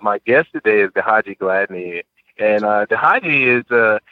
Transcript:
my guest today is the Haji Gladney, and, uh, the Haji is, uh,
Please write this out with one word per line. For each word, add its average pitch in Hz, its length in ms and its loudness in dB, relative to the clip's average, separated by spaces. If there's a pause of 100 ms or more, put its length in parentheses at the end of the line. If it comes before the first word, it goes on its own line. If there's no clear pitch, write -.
my 104 240 -2
guest 139 260 2
today 107 280 2
is 95 140 0
the 98 80 -2
Haji 110 340 -2
Gladney, 92 640 -4 (360)
and, 107 260 0
uh, 104 260 0
the 110 60 0
Haji 160 480 0
is, 123 260 0
uh, 113 300 2 (120)